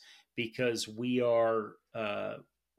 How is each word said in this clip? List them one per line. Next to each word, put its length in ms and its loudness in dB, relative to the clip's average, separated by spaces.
because 520 -2
we 340 0
are, 520 2
uh, 420 -4